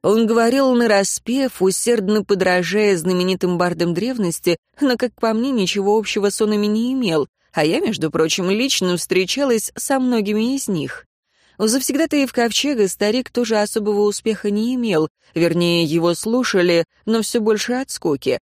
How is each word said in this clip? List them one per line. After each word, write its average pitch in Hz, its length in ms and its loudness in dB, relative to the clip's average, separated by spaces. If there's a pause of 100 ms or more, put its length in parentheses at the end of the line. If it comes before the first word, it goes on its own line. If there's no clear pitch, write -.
Он 220 260 2
говорил 240 480 2
нараспев, 233 840 0
усердно 208 640 0
подражая 185 720 2
знаменитым 180 600 0
бардам 175 360 0
древности, 185 640 -2 (240)
но, 254 160 2
как 247 180 -4
по 226 180 0
мне, 240 180 -2
ничего 202 460 0
общего 202 320 -2
с - 120 -4
онами 208 240 2
не 226 260 0
имел, 175 380 0 (240)
а 156 100 2
я, 180 160 2
между 160 320 -2
прочим, 165 380 0
лично 190 480 0
встречалась 220 800 -2
со 269 240 -2
многими 226 560 0
из - 100 -6
них. 156 380 -6 (540)
У 220 80 0
завсегдатаев 277 680 0
Ковчега 233 540 0
старик 214 420 -2
тоже 226 280 -2
особого 208 440 0
успеха 208 480 -2
не 220 260 -2
имел, 196 340 0 (260)
вернее, 170 480 2
его 165 320 0
слушали, 185 680 0 (200)
но 226 160 0
все 220 200 -2
больше 214 320 0
от 262 180 -6
скуки. 135 580 -2